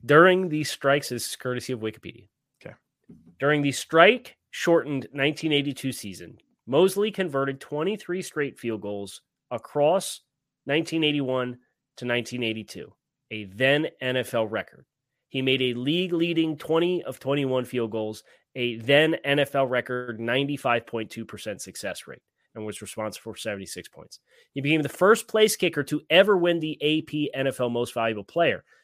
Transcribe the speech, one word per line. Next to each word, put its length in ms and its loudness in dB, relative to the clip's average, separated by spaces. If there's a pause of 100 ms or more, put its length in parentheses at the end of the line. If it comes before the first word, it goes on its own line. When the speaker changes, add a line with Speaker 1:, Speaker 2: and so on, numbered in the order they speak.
Speaker 1:
during 460 6
these 200 -4
strikes, 380 0
this 220 -8
is 60 -10
courtesy 360 -6
of 80 -6
Wikipedia. 480 -10 (340)
Speaker 2:
Okay. 120 -18 (640)
Speaker 1:
During 240 2
the 100 0
strike-shortened 1400 2
nineteen 400 0
eighty-two 380 -2
season, 440 -14 (300)
Moseley 440 2
converted 500 -4
twenty-three 600 -6
straight 380 -6
field 240 -6
goals 400 -10 (280)
across 680 0 (460)
nineteen 360 -2
eighty-one 540 -2 (400)
to 80 -10
nineteen 380 -4
eighty-two, 500 -8 (380)
a 140 -10
then 440 2 (140)
N 160 0
F 160 -4
L 120 0
record. 380 -8 (460)
He 120 -4
made 200 2
a 120 0
league-leading 840 0
twenty 460 0
of 160 -12
twenty-one 440 0
field 280 -4
goals, 320 -6 (320)
a 220 -2
then 360 6 (100)
N 140 2
F 160 0
L 100 4
record 540 -2
ninety-five 680 0
point 220 -6
two 160 -10
percent 380 -12
success 460 -10
rate, 140 -18 (340)
and 100 -8
was 160 -10
responsible 500 -10
for 40 -20
seventy-six 520 -10
points. 300 -20 (360)
He 60 -6
became 220 2
the 60 -2
first 400 4
place 260 4
kicker 300 -2
to 260 -4
ever 260 8
win 220 2
the 220 -4
A 220 0
P 300 -4
N 140 -2
F 140 -2
L 100 0
Most 240 -2
Valuable 300 -2
Player. 400 0 (200)